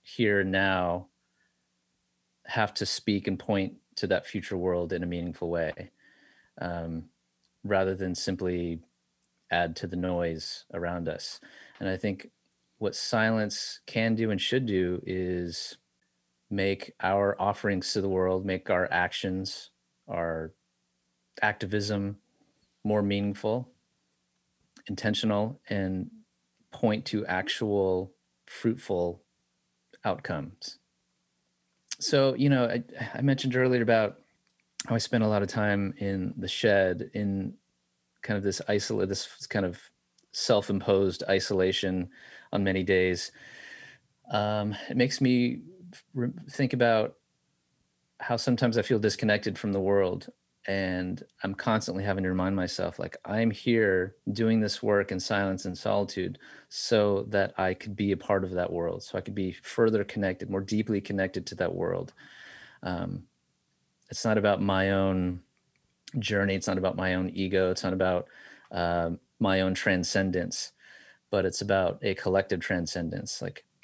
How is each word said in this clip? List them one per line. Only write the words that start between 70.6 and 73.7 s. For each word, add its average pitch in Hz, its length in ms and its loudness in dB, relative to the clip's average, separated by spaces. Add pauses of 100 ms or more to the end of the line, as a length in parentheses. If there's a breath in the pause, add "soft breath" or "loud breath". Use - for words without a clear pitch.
but 95 140 2
it's 90 160 0
about 98 420 2
a 98 120 0
collective 95 460 0
transcendence. 87 840 -4
Like, - 220 -10 (200)